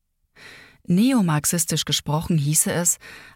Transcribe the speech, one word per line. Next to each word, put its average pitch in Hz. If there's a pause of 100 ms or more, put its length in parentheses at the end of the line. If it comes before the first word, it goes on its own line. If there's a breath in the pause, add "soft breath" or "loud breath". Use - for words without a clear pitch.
(880 loud breath)
Neomarxistisch 175
gesprochen 156
hieße 151
es, 175 (380 loud breath)